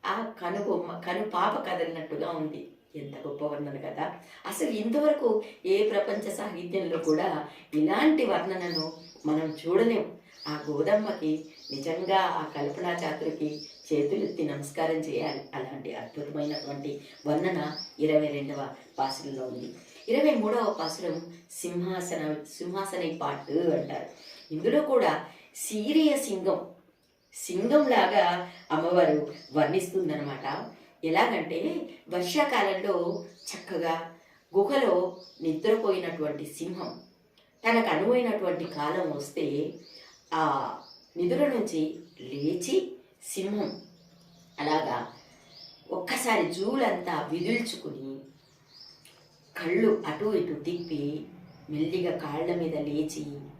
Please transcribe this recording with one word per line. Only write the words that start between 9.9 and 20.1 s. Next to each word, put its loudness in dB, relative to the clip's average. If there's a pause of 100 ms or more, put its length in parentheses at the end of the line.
ఆ -6
గోదమ్మకి 0 (260)
నిజంగా 0
ఆ 2
కల్పనా -4
చాతురికి -4 (240)
చేతులెత్తి 0
నమస్కారం -2
చేయాలి. -4 (140)
అలాంటి -8
అద్భుతమైనటువంటి -6 (260)
వర్ణన 0 (220)
ఇరవై 4
రెండవ -4 (300)
పాసురంలో -4
ఉంది. -8 (340)
ఇరవై 6